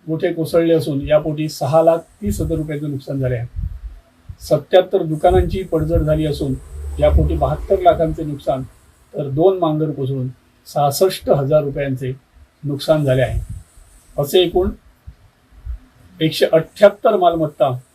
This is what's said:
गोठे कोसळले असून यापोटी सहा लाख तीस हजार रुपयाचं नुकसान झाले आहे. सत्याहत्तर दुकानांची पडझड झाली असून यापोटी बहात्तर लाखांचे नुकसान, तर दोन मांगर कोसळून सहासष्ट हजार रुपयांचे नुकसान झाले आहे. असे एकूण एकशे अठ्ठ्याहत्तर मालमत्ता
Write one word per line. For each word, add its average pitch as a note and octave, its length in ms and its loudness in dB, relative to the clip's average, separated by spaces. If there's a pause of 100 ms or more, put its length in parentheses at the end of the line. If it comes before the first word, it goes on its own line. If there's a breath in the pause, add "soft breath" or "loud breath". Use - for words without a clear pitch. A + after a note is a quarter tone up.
गोठे D#3+ 260 -2
कोसळले E3 400 0
असून D3+ 280 0
यापोटी D3+ 480 0
सहा D#3 340 2
लाख E3 140 4
तीस - 440 -6
हजार D#3 160 -2
रुपयाचं D3+ 340 -6
नुकसान C#3 280 -8
झाले B2+ 160 -2
आहे. A#2+ 120 -6 (920)
सत्याहत्तर F#3 640 2
दुकानांची F3+ 600 2
पडझड D#3+ 380 0
झाली D#3 240 0
असून C#3 280 -4 (460)
यापोटी D3+ 380 2
बहात्तर D3+ 420 0
लाखांचे E3 440 2
नुकसान, C#3 400 -4 (540)
तर C#3+ 120 -6
दोन F3 300 2
मांगर D#3 320 -2
कोसळून C3+ 360 -6 (380)
सहासष्ट D#3 640 0
हजार D3 340 2
रुपयांचे C#3 500 -4 (500)
नुकसान C#3+ 420 0
झाले C3 160 2
आहे. A2 200 -2 (800)
असे F3+ 200 2
एकूण F3+ 280 0 (1500)
एकशे D#3+ 240 0
अठ्ठ्याहत्तर G3+ 680 2
मालमत्ता D#3+ 560 0 (240)